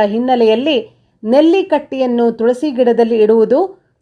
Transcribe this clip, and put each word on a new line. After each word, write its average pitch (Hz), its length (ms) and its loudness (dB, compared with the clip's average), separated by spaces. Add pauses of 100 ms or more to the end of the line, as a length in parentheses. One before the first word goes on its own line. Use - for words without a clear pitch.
ಹಿನ್ನೆಲೆಯಲ್ಲಿ 240 720 0 (460)
ನೆಲ್ಲಿಕಟ್ಟಿಯನ್ನು 262 1080 0
ತುಳಸಿ 247 400 -2
ಗಿಡದಲ್ಲಿ 233 500 0
ಇಡುವುದು, 220 380 2 (420)